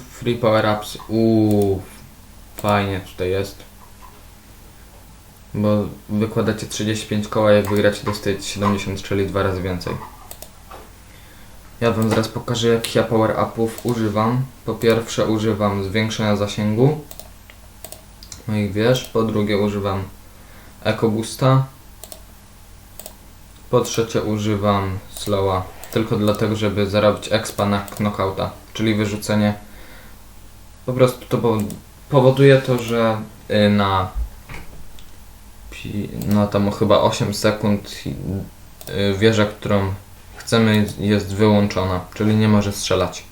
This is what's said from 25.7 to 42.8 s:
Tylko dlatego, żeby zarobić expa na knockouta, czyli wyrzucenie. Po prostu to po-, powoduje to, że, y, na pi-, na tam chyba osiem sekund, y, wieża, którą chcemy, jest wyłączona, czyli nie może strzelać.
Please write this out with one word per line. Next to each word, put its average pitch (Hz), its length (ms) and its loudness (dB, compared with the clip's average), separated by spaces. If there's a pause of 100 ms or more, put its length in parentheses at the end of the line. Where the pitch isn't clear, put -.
Tylko 113 260 -2
dlatego, 104 400 0
żeby 101 340 -2
zarobić 104 420 2
expa 101 340 -2
na 101 120 0
knockouta, 98 720 -4 (240)
czyli 110 200 0
wyrzucenie. 104 600 0 (1300)
Po 123 60 -4
prostu 123 360 2
to 120 100 0
po-, 110 200 2 (520)
powoduje 131 480 8
to, 127 240 0
że, 113 380 0 (300)
y, 104 200 4
na 98 380 2 (1600)
pi-, - 380 -8 (180)
na 104 200 4
tam 101 260 0
chyba 104 260 4
osiem - 360 0
sekund, 101 560 0 (960)
y, 101 300 -2
wieża, 107 260 4
którą 101 500 -2 (420)
chcemy, 107 500 2 (120)
jest 98 360 0
wyłączona, 101 680 2 (140)
czyli 107 220 2
nie 107 120 4
może 101 240 4
strzelać. - 600 -2